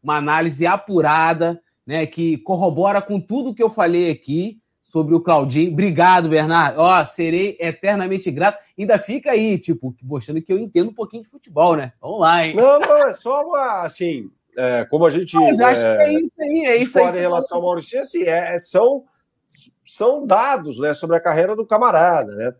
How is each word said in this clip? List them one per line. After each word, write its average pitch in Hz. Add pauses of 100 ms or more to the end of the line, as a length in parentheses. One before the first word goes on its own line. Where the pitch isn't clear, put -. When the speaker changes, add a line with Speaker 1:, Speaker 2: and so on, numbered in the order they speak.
Speaker 1:
uma 147
análise 151
apurada, 170 (260)
né, 156
que 165
corrobora 190
com 202
tudo 240
que -
eu 226
falei 175
aqui 165 (220)
sobre 160
o 165
Claudinho. 156
Obrigado, 175
Bernardo. 156
Ó, 175
serei 180
eternamente 185
grato. 170 (200)
Ainda 202
fica 254
aí, 220
tipo, 131
mostrando 143
que 160
eu 185
entendo 202
um 214
pouquinho 226
de -
futebol, 170
né? 131
Vamos 196
lá, 165
hein? 160
Speaker 2:
Não, 269
não, 294
é 214
só 269
uma, 269
assim, 156 (260)
é, 123
como 160
a 160
gente, 165
Speaker 1:
Mas -
eu 240
acho -
Speaker 2:
é, 113
Speaker 1:
que 311
é 302
isso 330
aí, 302
é 294
isso 320
aí 233
Speaker 2:
discorda 247
Speaker 1:
que 180
Speaker 2:
em 175
Speaker 1:
eu 180
Speaker 2:
relação 175
ao 175
Speaker 1:
falo. 180
Speaker 2:
Mauricio, 175
assim, 311
é, 175
é, 175
são, 247 (800)
são 277
dados, 196
né, 147
sobre 165
a 165
carreira 170
do 214
camarada, 170
né? 120